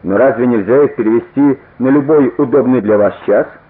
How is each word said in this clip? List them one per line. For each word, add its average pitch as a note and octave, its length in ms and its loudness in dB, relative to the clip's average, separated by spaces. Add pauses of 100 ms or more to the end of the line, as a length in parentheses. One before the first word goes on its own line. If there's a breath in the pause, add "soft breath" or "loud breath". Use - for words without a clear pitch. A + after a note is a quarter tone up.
Но F2+ 140 -4
разве B2 300 0
нельзя A#2+ 380 0
их - 120 -4
перевести A#2+ 600 0 (200)
на B2+ 100 -2
любой C#3 500 2
удобный B2+ 420 0
для G#2 180 0
вас G2+ 160 0 (120)
час? A2 200 0 (220)